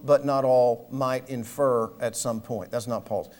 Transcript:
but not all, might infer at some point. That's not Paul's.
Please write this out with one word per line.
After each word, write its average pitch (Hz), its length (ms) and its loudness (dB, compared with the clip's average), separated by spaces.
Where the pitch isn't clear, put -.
but 143 220 4
not 135 200 0
all, 123 460 4
might 131 380 -4
infer 120 600 0
at 117 160 -4
some 113 240 -4
point. 107 320 -8
That's 120 160 -6
not 110 160 -4
Paul's. 98 240 -4